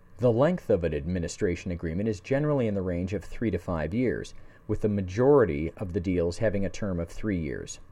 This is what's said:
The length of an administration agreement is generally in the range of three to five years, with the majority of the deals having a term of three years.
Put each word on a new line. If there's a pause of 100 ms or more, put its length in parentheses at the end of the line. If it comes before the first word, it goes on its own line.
(200)
The
length
of
an
administration
agreement
is
generally
in
the
range
of
three
to
five
years, (360)
with
the
majority
of
the
deals
having
a
term
of
three
years. (100)